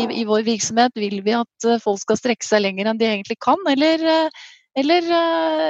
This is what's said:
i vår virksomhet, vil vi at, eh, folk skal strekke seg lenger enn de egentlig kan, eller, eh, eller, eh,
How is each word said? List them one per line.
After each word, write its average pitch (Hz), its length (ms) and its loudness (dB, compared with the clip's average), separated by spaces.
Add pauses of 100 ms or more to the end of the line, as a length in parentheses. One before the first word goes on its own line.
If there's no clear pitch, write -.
(180)
i 226 80 -4
vår 214 220 2
virksomhet, 233 500 0
vil 202 240 -4
vi 214 160 0
at, - 300 -6
eh, 233 160 2
folk 202 180 -2
skal 214 160 0
strekke - 300 -4
seg 214 160 2
lenger 196 260 -2
enn 220 80 -2
de 226 80 0
egentlig 214 400 -4
kan, 311 240 2
eller, 311 320 2
eh, 320 460 0 (340)
eller, 339 320 2
eh, 330 560 0